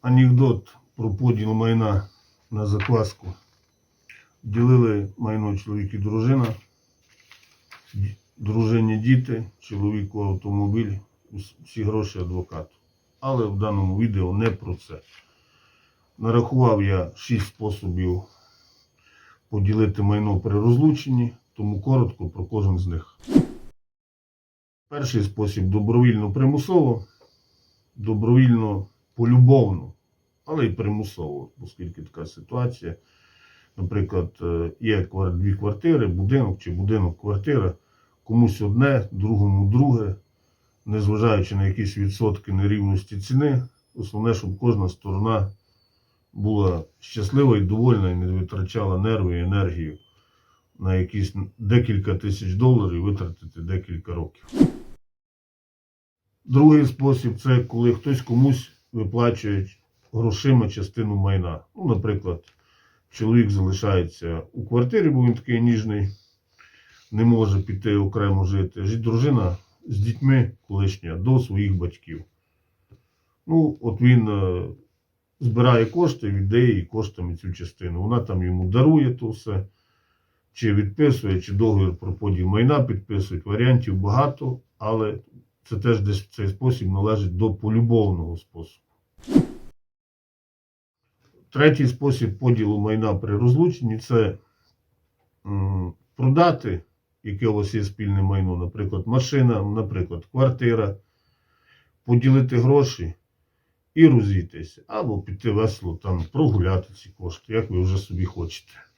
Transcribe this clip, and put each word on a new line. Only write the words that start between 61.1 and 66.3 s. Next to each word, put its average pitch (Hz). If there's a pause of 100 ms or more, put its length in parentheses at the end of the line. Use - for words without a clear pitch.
майна. 95 (160)
Ну, 185
наприклад, 95 (640)
чоловік 113
залишається 95 (120)
у 98
квартирі, 127
бо 127
він 120
такий 120
ніжний, 107 (1000)